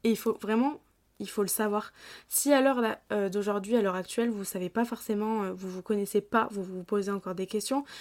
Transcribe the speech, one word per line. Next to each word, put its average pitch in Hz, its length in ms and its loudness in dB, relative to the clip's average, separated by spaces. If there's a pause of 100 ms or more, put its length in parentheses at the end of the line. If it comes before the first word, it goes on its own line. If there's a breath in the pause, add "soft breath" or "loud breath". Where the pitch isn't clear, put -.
et 233 60 4
il 220 80 4
faut 220 240 -2
vraiment, 233 400 0 (380)
il 202 100 -10
faut 214 140 -2
le 196 40 0
savoir. 113 460 -2 (340 loud breath)
Si - 240 2
à 277 80 8
l'heure 262 220 4
là, 220 180 0 (140)
euh, 202 160 2
d'aujourd'hui, 208 480 0
à 233 40 6
l'heure 190 140 2
actuelle, 233 340 0
vous 208 140 -4
savez 180 240 -4
pas 226 160 0
forcément, 220 600 -2
euh, 185 100 -4
vous 185 160 -8
vous 185 120 -8
connaissez 202 380 0
pas, - 320 2
vous 202 100 -6
vous 185 220 -8
posez 202 260 -2
encore 185 260 -4
des 185 120 -4
questions, 262 380 -2 (160 loud breath)